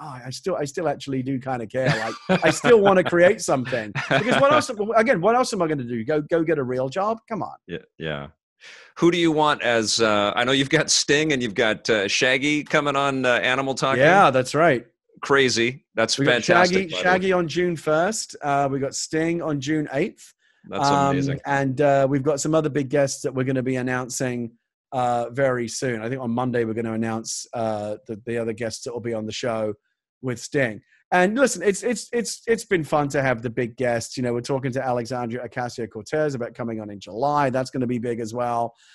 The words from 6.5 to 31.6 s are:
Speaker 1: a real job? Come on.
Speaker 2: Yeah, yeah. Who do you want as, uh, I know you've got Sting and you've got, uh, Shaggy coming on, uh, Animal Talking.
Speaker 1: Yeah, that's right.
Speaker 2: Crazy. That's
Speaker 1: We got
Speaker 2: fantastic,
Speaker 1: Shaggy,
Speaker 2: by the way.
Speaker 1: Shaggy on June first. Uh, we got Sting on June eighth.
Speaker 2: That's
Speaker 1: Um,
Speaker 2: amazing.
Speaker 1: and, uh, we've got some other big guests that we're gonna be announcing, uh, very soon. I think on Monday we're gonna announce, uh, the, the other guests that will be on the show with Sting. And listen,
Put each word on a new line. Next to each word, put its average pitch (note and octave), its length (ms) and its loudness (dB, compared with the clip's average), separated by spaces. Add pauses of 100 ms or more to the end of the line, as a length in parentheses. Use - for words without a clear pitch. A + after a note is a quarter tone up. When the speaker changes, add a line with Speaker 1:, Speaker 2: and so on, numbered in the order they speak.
Speaker 1:
a C#3 60 0
real B2+ 240 -2
job? G#3 300 -2 (100)
Come F#3+ 140 -6
on. C#2+ 140 -10 (100)
Speaker 2:
Yeah, E2+ 120 -8 (200)
yeah. D2 300 -6 (680)
Who E3+ 120 4
do F3 80 2
you E3 140 2
want D3+ 300 2
as, A2+ 380 2
uh, G#2 360 2
I A#2+ 80 2
know B2+ 80 2
you've C3+ 180 2
got D3+ 200 2
Sting D3+ 420 2
and B2+ 100 0
you've G#2+ 140 -4
got, A2 340 2
uh, G#2 180 2
Shaggy C#3 560 2
coming C#3+ 320 0
on, C3+ 300 0
uh, B2 60 4 (100)
Animal C3 320 0
Talking. C3 260 0
Speaker 1:
Yeah, E3+ 300 6
that's B2+ 240 0
right. C#3+ 320 4 (340)
Speaker 2:
Crazy. B2+ 640 2 (100)
That's A2+ 240 0
Speaker 1:
We C#3 60 0
got C3 100 4 (100)
Speaker 2:
fantastic, F3+ 320 4
Speaker 1:
Shaggy, F#3+ 80 0
Speaker 2:
by E3+ 60 -8
the F3+ 60 -8
way. F3+ 60 -4
Speaker 1:
Shaggy F#3 300 2
on F3 160 0
June E3+ 280 -2
first. E3 640 -2
Uh, C#3+ 300 0
we C#3 80 -2
got C3 160 -4
Sting E3 480 -4
on D3+ 180 -4
June D3+ 320 -2
eighth. F3+ 400 -6 (380)
Speaker 2:
That's C#3 180 0
Speaker 1:
Um, C#3 220 4
Speaker 2:
amazing. C#3 340 -2
Speaker 1:
and, C#3 360 0
uh, C#3 280 4
we've C#3 140 0
got C#3+ 180 0
some D#3 140 0
other D3+ 160 2
big C3+ 180 -2
guests C#3 340 0
that C3+ 120 -4
we're B2+ 100 -2
gonna C3 180 -2
be B2+ 140 -2
announcing, B2+ 760 -4 (400)
uh, B2 380 -2
very B2 380 0
soon. A#2+ 320 -4
I A2+ 80 -6
think C3 140 -6
on A#2 80 -4
Monday A#2+ 340 0
we're A2 100 -2
gonna A2+ 200 -4
announce, A2+ 580 -4
uh, G#2+ 440 -4 (100)
the, A2+ 180 -12
the A#2 140 -6
other A#2 140 -4
guests A2 320 -8
that B2 80 -8
will A#2+ 80 -8
be A#2 120 -6
on A2 140 -6
the G#2+ 60 -8
show A2 420 -4 (480)
with B2 180 -6
Sting. A#2 400 -4 (320)
And F#3 260 4
listen, A3+ 240 2